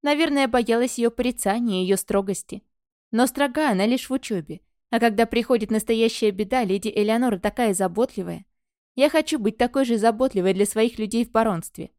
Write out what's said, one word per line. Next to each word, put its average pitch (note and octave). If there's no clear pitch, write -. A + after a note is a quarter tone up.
Наверное, D4
боялась A#3
ее A#3
порицания, A#3
ее F#3+
строгости. -
Но A#3
строга C#4+
она F#3+
лишь B3
в B3+
учебе. F3+
А A#3
когда A3+
приходит A3+
настоящая A3+
беда, G#3+
леди G3
Элеонора G#3
такая G#3+
заботливая. F3+
Я C#4
хочу D#4
быть G3+
такой B3
же A#3
заботливой G#3+
для G3
своих A3+
людей A3+
в -
баронстве. G3